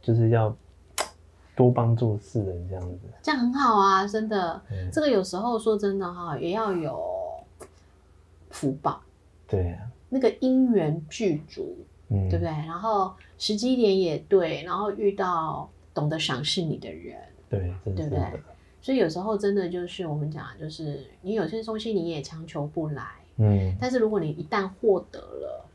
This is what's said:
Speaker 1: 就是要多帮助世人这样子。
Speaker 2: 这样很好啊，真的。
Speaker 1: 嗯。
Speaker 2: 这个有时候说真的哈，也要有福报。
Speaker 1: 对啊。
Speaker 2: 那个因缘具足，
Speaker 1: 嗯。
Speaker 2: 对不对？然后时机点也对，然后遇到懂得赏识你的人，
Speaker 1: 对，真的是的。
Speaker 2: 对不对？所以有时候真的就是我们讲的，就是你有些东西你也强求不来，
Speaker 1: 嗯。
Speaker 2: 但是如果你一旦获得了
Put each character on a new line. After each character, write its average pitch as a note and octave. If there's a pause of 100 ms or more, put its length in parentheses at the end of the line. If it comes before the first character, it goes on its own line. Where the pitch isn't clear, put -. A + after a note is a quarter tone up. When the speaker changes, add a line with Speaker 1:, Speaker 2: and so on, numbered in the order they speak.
Speaker 1:
就 A2+
是 A2+
要 A2 (1040)
多 B2
帮 A#2
助 A#2
世 G#2+
人 F2
这 F#2
样 F#2
子。 F2+ (240)
Speaker 2:
这 -
样 C4+
很 A#3+
好 B3+
啊， G3
真 A3
的。 F#3 (120)
Speaker 1:
嗯。 F#2
Speaker 2:
这 -
个 D4+
有 G#3+
时 F#3
候 A3+
说 A3
真 G3
的 F3+
哈， F3
也 E3
要 G#3
有 D3+ (1500)
福 - (100)
报。 - (480)
Speaker 1:
对 F2+
啊。 G#2 (160)
Speaker 2:
那 C4+
个 -
因 C4
缘 D#3+
具 E3+
足， - (320)
Speaker 1:
嗯。 G2
Speaker 2:
对 E3
不 E3+
对？ E3
然 D#3
后 G3 (260)
时 -
机 B3
点 G3+
也 E3+ (120)
对， D#3+
然 F3+
后 G3+
遇 G3+
到 E3 (240)
懂 D3+
得 D#3
赏 C#3
识 F3+
你 D#3
的 A#2
人， E2+ (320)
Speaker 1:
对， F2+ (100)
真 G2
的 D#3
是 D3+
的。 F#2+
Speaker 2:
对 F2
不 -
对？ - (380)
所 C4
以 C4
有 F3
时 D#3+
候 G#3
真 G3+
的 F#3+
就 F3
是 F3
我 D3
们 D3+
讲 D3+
的， -
就 D#3
是 D3 (200)
你 F#3+
有 G3+
些 A3+
东 A3
西 A3
你 E3+
也 D#3
强 D#3+
求 D3
不 D3+
来， C3+ (340)
Speaker 1:
嗯。 G2
Speaker 2:
但 B3+
是 B3+
如 A3
果 G#3+
你 D#3
一 D3+
旦 G3 (100)
获 G3
得 -
了 B1+